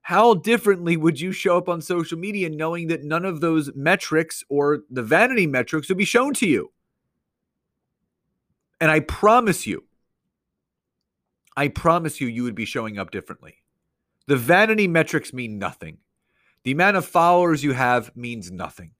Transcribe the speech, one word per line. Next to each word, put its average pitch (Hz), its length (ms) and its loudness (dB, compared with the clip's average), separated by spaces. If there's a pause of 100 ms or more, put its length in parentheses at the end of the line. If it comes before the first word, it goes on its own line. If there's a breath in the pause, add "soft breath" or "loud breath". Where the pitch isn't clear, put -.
How 214 340 4
differently 180 600 2
would 156 240 2
you 180 100 -6
show 185 260 0
up 180 120 -2
on 170 140 -2
social 170 360 -4
media 190 300 -6
knowing 160 400 -6
that 151 160 -4
none 160 200 -4
of 175 160 -4
those 160 360 0
metrics 160 720 0
or 143 420 0
the 127 140 -6
vanity 196 420 2
metrics 135 420 -2
would 185 100 -2
be 202 60 0
shown 254 300 0
to 208 140 0
you? 110 240 0 (2000)
And 160 120 2
I 156 100 4
promise 220 640 2
you, 98 180 -8 (1700)
I 143 120 -2
promise 165 520 0
you, 135 80 -4
you 117 140 -6
would 120 120 -6
be 107 120 -8
showing 110 320 -8
up 95 120 -8
differently. - 540 -14 (640)
The 139 100 2
vanity 196 500 4
metrics 160 460 0
mean 117 260 -10
nothing. 85 400 -8 (640)
The 127 100 -2
amount 190 260 2
of 170 80 -4
followers 170 580 4
you 143 80 2
have 123 420 0
means 117 380 -12
nothing. 85 480 -12